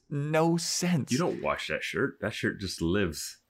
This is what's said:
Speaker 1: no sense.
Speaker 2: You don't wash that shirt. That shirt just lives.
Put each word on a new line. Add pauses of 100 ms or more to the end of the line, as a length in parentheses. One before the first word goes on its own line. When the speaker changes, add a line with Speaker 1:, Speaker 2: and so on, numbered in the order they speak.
Speaker 1:
no
sense.
Speaker 2:
You
don't
wash
that
shirt.
That
shirt
just
lives. (120)